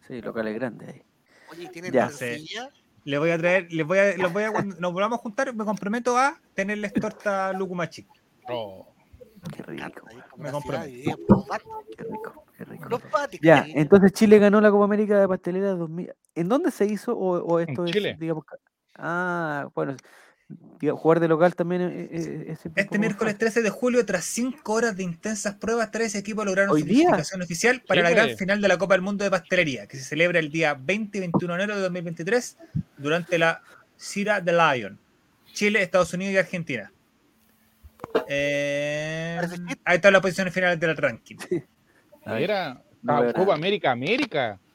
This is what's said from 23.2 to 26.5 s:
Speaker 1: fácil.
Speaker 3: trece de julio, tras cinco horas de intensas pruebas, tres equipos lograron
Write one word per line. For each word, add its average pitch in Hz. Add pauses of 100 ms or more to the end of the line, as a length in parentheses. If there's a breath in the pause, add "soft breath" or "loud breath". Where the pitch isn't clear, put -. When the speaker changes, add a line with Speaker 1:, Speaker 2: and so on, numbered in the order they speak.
Speaker 1:
fácil. 208
Speaker 3:
trece 226
de 214
julio, 240
tras 190
cinco 247
horas 226
de 190
intensas 202
pruebas, 226
tres 214
equipos 208
lograron 196